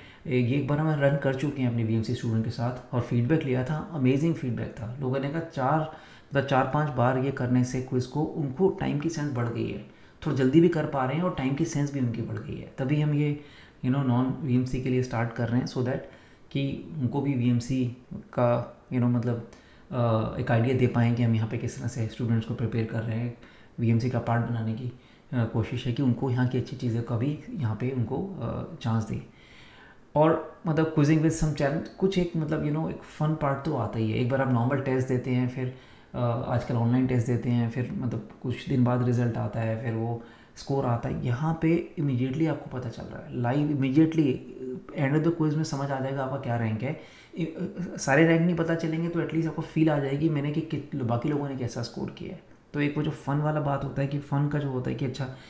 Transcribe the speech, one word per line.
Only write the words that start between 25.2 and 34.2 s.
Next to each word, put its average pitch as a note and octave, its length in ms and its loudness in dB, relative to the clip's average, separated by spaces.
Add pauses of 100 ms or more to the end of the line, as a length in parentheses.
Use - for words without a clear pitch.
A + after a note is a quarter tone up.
अ, B2 120 2
कोशिश A#2 420 -2
है B2 60 0
कि C#3+ 100 0
उनको C3 280 2
यहाँ B2 180 2
की B2+ 100 -2
अच्छी A#2 180 -6
चीज़ों A#2 260 -2
का A#2+ 140 -4
भी D3 220 -2 (120)
यहाँ B2 260 -2
पे B2+ 140 -4
उनको, C#3 520 -4
अ, - 380 -6
chance A2+ 240 0
दें। - 160 -6 (960)
और D#3 520 4
मतलब D#3 280 2
quizzing D3+ 280 6
with D#3+ 120 2
some D3+ 220 0
challenge, D3 320 -2
कुछ F#3+ 300 0
एक F3 180 0
मतलब, D3+ 300 -2
you D3 80 0
know, D#3+ 160 -2
एक - 120 -10
फन D#3 320 -2
part C#3 300 0
तो D3+ 120 -2
आता A2+ 220 -2
ही A2 140 0
है। A2+ 60 0
एक A#2+ 100 2